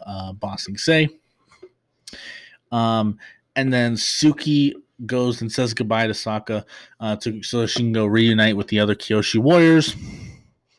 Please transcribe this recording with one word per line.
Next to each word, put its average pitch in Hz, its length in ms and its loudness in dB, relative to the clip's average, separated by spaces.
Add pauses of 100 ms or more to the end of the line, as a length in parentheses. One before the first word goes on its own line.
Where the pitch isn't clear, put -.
uh, 95 300 -12
Ba 98 240 -10
Sing 101 180 -12
Se. 156 320 2 (1600)
Um, 113 480 0 (360)
and 131 180 -2
then 123 220 2
Suki 147 800 0 (300)
goes 123 360 -2
and 113 120 -8
says 120 220 -2
goodbye 113 320 0
to 110 60 -2
Sokka, 107 520 -6 (360)
uh, 107 160 -4
to, 107 260 -6
so 117 240 -2
she - 140 -4
can 117 120 0
go 110 140 0
reunite 110 500 4
with 101 120 -4
the 104 120 2
other 104 140 2
Kyoshi 107 440 0
warriors. 160 560 6 (840)